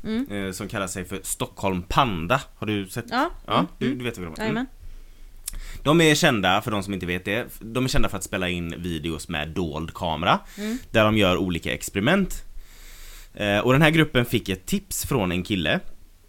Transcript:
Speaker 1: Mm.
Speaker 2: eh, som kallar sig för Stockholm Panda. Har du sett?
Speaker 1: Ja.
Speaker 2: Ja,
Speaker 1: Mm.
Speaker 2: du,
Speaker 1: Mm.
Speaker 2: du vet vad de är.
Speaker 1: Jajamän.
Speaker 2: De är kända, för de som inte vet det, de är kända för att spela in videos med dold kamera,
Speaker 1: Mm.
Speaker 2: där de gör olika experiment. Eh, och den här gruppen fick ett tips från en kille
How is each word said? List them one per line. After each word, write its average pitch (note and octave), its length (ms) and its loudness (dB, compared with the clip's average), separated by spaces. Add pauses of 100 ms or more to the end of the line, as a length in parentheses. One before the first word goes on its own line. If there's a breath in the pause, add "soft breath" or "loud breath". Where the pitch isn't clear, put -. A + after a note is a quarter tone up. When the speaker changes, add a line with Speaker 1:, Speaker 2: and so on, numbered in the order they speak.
Speaker 1:
Mm. G3 420 -4
Speaker 2:
eh, F#2 60 -6
som G2 160 -8
kallar G2 180 -2
sig F2+ 180 -6
för F#2+ 180 -8
Stockholm F#2+ 600 -4
Panda. A2 580 0 (140)
Har - 120 -8
du G#2 200 -2
sett? - 240 -8
Speaker 1:
Ja. C#4+ 200 0 (160)
Speaker 2:
Ja, - 80 0
Speaker 1:
Mm. - 120 2 (120)
Speaker 2:
du, - 80 -2
Speaker 1:
Mm. C4 120 -2
Speaker 2:
du B3 60 -6
vet - 140 -4
vad F3+ 80 -8
de D#3+ 80 -10
är. - 60 -12
Speaker 1:
Jajamän. A3 260 -2 (1160 loud breath)
Speaker 2:
De D#3+ 180 6
är D#3 140 8
kända, G#2+ 480 4
för A#2+ 80 -4
de G#2 120 0
som G2+ 120 -4
inte F2+ 120 -4
vet F2+ 180 -2
det, G#2+ 220 -2 (140)
de A2+ 240 -2
är A#2+ 40 0
kända G#2+ 200 6
för - 80 -4
att F2+ 80 -6
spela F#2 240 -2
in F2 340 -4
videos D#2+ 460 -4
med D#2 200 -4
dold D#2+ 460 -4
kamera, F2 440 2 (200 loud breath)
Speaker 1:
Mm. A3 200 -4 (120)
Speaker 2:
där A2 140 6
de G#2+ 120 6
gör F#2 200 6
olika E2+ 380 -2
experiment. D3 680 0 (920 loud breath)
Eh, G#2 240 2
och A#2+ 140 4
den C#3 100 6
här D3+ 80 8
gruppen D#3 340 4
fick - 240 0
ett F#2+ 180 -4
tips - 400 -4
från G2 260 0
en F2+ 100 0
kille F#2+ 380 0 (480)